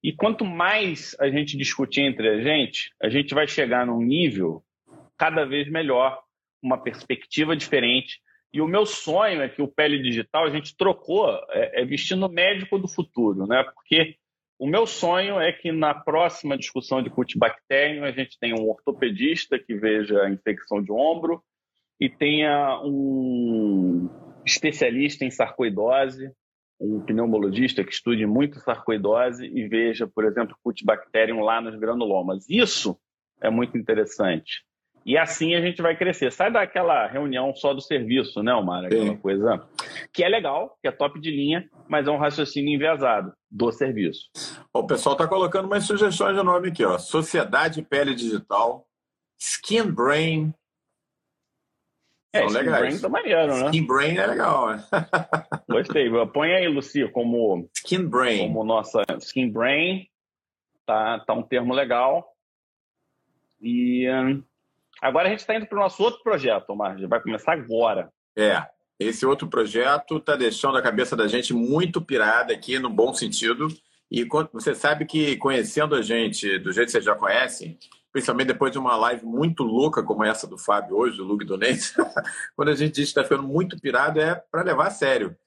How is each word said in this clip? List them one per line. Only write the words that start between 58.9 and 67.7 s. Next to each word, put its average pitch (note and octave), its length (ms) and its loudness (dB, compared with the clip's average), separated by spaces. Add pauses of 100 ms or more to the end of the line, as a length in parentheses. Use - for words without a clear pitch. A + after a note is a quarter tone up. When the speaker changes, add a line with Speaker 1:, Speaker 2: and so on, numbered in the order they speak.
Speaker 1:
Skin B2+ 340 -4
Brain. D3+ 540 0 (800)
Tá, A2 360 0
tá - 120 -2
um A#2 100 -2
termo B2 300 0
legal. C3 540 0 (1300)
E, B2 500 0
hum, C3 340 0 (580)
agora D3+ 260 2
a G3 40 2
gente G#3+ 140 -6
tá A3 120 0
indo G#3+ 100 -6
pro G3+ 120 -4
nosso F#3+ 220 0
outro A#3 220 0
projeto, C3 460 0
Omar. G2+ 280 -4
Já F#2+ 100 -8
vai A2+ 120 2
começar A2 320 -2
agora. A2+ 580 0 (280)